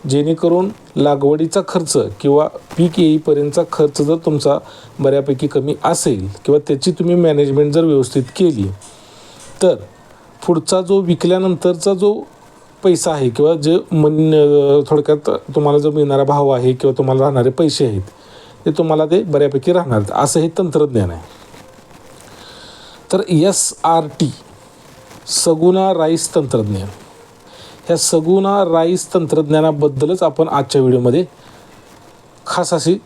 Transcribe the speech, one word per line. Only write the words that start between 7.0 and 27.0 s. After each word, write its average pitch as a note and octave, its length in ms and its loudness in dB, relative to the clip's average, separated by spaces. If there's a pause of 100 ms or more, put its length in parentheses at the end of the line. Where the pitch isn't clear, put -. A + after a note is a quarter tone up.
मॅनेजमेंट D3 580 2
जर E3 100 2
व्यवस्थित C#3 400 0 (120)
केली, C3+ 320 0 (920)
तर F3+ 140 2 (720)
पुढचा F3 340 0
जो G3 200 0
विकल्यानंतरचा F3+ 920 0
जो G3+ 200 0 (720)
पैसा F3 280 2
आहे C#3 180 -2
किंवा D3 260 2
जे D#3 220 0 (140)
मन-, D3+ 960 4
थोडक्यात D3 420 0 (260)
तुम्हाला D3 240 2
जो D3+ 120 0
मिळणारा C#3+ 320 0
भाव C#3 260 2
आहे B2+ 240 2
किंवा C3 240 0
तुम्हाला C3 240 0
राहणारे C3+ 280 2
पैसे D3 360 0
आहेत, G#2 160 -4 (640)
ते D#3+ 60 0
तुम्हाला D#3 340 0
ते F3 180 0
बऱ्यापैकी D3 500 0
राहणार. C3 280 0 (120)
असं C#3+ 260 0
हे E3 180 0
तंत्रज्ञान C#3+ 540 0
आहे. E2 100 -12 (1900)
तर F#3+ 160 0
एसआरटी, E3 1000 0 (960)
सगुणा F#3 680 0
राईस E3 420 -2
तंत्रज्ञान, G#2 520 -2 (1000)